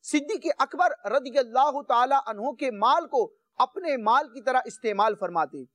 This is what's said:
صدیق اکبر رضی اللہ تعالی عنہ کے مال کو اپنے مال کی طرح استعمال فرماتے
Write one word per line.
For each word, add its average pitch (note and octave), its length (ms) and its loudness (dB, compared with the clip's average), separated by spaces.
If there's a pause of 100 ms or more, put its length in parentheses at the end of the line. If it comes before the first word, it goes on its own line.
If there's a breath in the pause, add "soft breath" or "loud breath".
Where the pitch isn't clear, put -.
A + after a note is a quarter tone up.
صدیق D4+ 420 -2 (120)
اکبر D4 340 0 (180)
رضی C4 280 0
اللہ C4 500 0
تعالی B3+ 380 4
عنہ A3 320 -6
کے G#3+ 200 -2
مال C#4 300 2
کو B3 140 0 (380)
اپنے D4 400 -2
مال C#4+ 280 2
کی A3+ 140 -18
طرح B3+ 220 2
استعمال G#3+ 520 -2
فرماتے D#3+ 460 -4 (120)